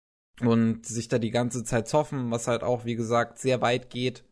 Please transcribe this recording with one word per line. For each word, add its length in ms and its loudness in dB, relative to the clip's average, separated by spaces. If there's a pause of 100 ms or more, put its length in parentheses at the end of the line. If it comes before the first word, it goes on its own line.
(400)
und 460 4
sich 220 -6
da 100 0
die 120 -2
ganze 340 -2
Zeit 240 -2
zoffen, 420 0
was 180 -2
halt 140 0
auch, 220 0
wie 120 -4
gesagt, 420 0
sehr 220 0
weit 300 0
geht. 420 -4